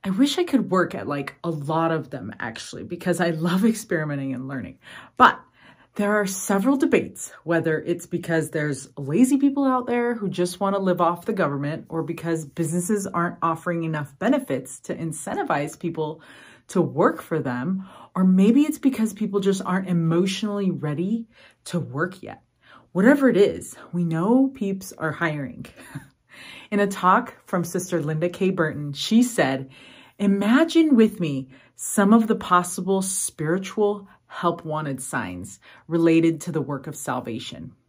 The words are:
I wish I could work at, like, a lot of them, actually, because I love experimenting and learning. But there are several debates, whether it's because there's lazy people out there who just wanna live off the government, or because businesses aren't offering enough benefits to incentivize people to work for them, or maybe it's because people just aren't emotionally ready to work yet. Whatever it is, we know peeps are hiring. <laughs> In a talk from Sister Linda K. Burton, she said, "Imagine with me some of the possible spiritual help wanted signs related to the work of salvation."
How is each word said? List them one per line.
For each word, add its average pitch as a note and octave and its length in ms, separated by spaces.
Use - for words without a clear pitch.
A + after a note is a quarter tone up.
I G3 80
wish C4 260
I F4+ 60
could A#3+ 260
work F3 260
at, G#2+ 120
like, C#3+ 360
a E3+ 60
lot D#3+ 420
of D#3+ 180
them, C3+ 300
actually, - 440
because F3 360
I E3+ 120
love F3 340
experimenting D3 680
and C3 140
learning. C3+ 320
But - 220
there G3+ 180
are G#3 120
several G3 520
debates, - 540
whether D#3+ 360
it's E3+ 260
because E3 440
there's D3+ 480
lazy A3 400
people C#4 280
out B3+ 220
there A#3+ 280
who G3+ 140
just F3+ 300
wanna G3 200
live F3+ 220
off E3+ 240
the A3 80
government, C#3+ 560
or D#3+ 140
because D#3+ 420
businesses F3 600
aren't F3 340
offering E3 420
enough D3+ 360
benefits G#3+ 600
to - 140
incentivize E3 840
people D#3 440
to F#3 120
work D#3 400
for D#3+ 180
them, C3+ 460
or F#3 80
maybe G3 380
it's D4+ 180
because A3 340
people G3 260
just F#3+ 260
aren't F#3 240
emotionally F#3 840
ready D#3 560
to F3 140
work C#3 440
yet. - 200
Whatever B3+ 360
it - 80
is, - 380
we F3 120
know G3 440
peeps G3 460
are D#3 180
hiring. D3+ 540
<laughs> - 180
In G3+ 80
a G3+ 80
talk G3 480
from F3 200
Sister F3 360
Linda D#3 280
K. F3+ 200
Burton, D3 440
she A3+ 300
said, C3+ 460
"Imagine B3 800
with A3 240
me C#3 300
some G3+ 380
of A3+ 140
the G#3+ 80
possible F#3 680
spiritual F#3+ 1080
help - 360
wanted D3+ 380
signs F2+ 580
related E3 540
to E3+ 120
the D3+ 80
work C3+ 260
of D3 80
salvation." B2+ 800